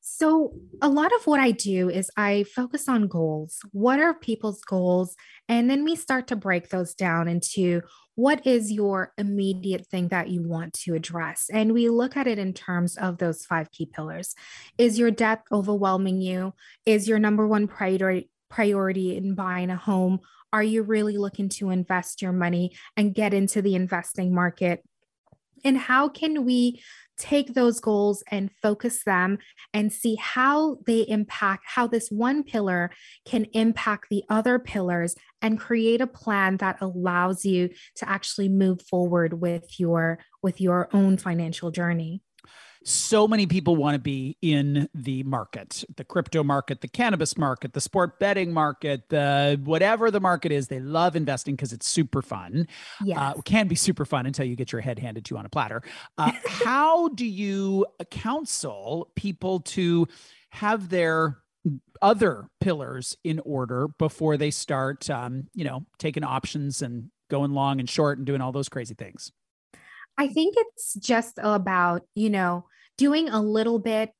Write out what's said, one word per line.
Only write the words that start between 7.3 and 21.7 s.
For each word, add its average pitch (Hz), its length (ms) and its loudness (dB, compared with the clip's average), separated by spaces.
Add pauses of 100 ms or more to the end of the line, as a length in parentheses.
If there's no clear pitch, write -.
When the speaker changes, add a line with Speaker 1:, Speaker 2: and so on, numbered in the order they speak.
Speaker 1:
what 285 320 2
is 233 260 2
your 202 460 -2
immediate 196 680 -2
thing 180 220 -2
that 175 200 -2
you 175 140 -2
want 165 300 -6
to - 200 -6
address. 165 580 -6
And 220 220 2
we 233 160 4
look 247 260 0
at 277 120 0
it 226 120 0
in 190 140 -4
terms 175 440 -2
of 180 200 -2
those 170 280 -4
five 165 260 -4
key - 160 -8
pillars. 160 480 -10 (420)
Is 226 220 4
your 233 120 4
debt 220 300 0 (100)
overwhelming 190 720 0
you? 185 320 -4 (320)
Is 208 220 4
your 220 120 4
number 214 280 4
one 208 200 2
priority, 190 640 0 (200)
priority 190 680 0
in 190 180 -2
buying 180 360 -2
a 185 40 -2
home? 185 440 2 (340)
Are 214 100 4
you 220 200 2
really 214 340 0
looking 196 320 -2
to 190 220 -4